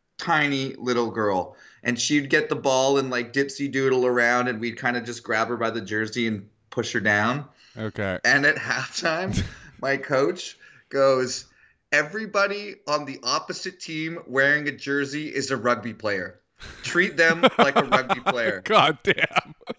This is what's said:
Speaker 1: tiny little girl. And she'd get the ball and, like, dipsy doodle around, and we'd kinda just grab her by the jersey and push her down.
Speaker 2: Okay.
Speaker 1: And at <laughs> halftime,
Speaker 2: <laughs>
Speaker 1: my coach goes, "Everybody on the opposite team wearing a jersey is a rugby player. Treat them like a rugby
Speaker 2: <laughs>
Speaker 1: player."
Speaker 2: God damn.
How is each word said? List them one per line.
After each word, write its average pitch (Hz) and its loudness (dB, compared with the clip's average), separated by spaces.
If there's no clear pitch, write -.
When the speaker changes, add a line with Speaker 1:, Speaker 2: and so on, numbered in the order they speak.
Speaker 1:
tiny 143 0
little 120 0
girl. 98 -2
And 120 -2
she'd 147 0
get 156 2
the 147 -2
ball 135 4
and, 131 0
like, 120 -4
dipsy 139 -2
doodle 131 2
around, 123 4
and 117 -4
we'd 117 -6
kinda 123 -2
just 113 -10
grab 113 0
her 120 -4
by 113 -2
the 110 -4
jersey 107 -2
and 104 -6
push - -4
her 120 0
down. 107 2
Speaker 2:
Okay. 104 -4
Speaker 1:
And 139 4
at 147 4
<laughs> - -
halftime, 147 -4
Speaker 2:
<laughs> - -20
Speaker 1:
my 139 0
coach 143 -2
goes, 135 2
"Everybody 196 0
on 147 0
the 127 -10
opposite 160 -4
team 160 -6
wearing 143 2
a 143 -2
jersey 139 -4
is 131 -4
a 135 -2
rugby 117 -2
player. 98 -6
Treat 175 0
them 165 4
like 139 4
a 139 4
rugby 127 0
Speaker 2:
<laughs> - -12
Speaker 1:
player." 110 0
Speaker 2:
God 156 4
damn. - 0